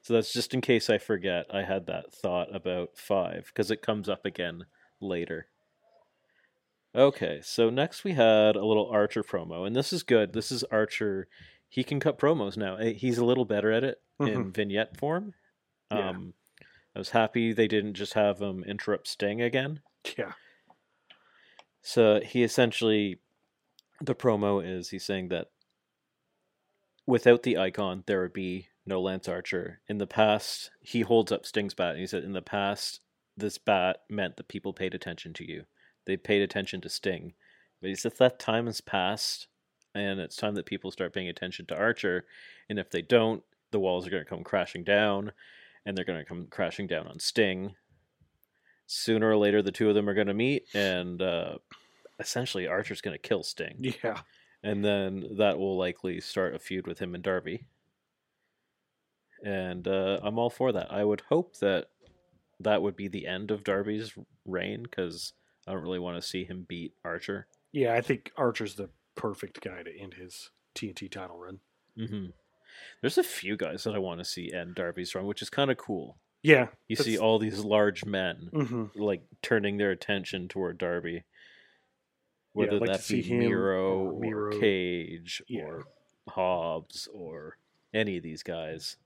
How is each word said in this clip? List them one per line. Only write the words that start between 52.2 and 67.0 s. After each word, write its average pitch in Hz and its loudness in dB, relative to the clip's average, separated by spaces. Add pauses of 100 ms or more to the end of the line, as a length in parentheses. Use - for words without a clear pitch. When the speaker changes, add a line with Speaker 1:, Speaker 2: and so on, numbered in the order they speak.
Speaker 1:
essentially 104 -4
Archer's 95 -2
gonna 87 -6
kill - -2
Sting. 120 -6
Speaker 2:
Yeah. 110 -4 (420)
Speaker 1:
And 101 -2
then 98 0
that 101 6
will 95 0
likely 90 -2
start 92 0
a - -8
feud 92 -6
with 85 -8
him 90 -6
and 87 -10
Darby. 92 -2 (1800)
And, 92 -4
uh, 95 0
I'm 107 -2
all 117 2
for 127 0
that. 90 -4
I 101 0
would 104 2
hope - 0
that 98 0 (720)
that 104 2
would 98 -2
be 98 -8
the 92 -8
end 95 -6
of 101 -4
Darby's 107 -2 (300)
reign, 95 -4
'cause 87 -8 (320)
I 95 -8
don't 90 -6
really 90 -6
wanna 87 -6
see 92 -6
him 92 -12
beat 85 -10 (100)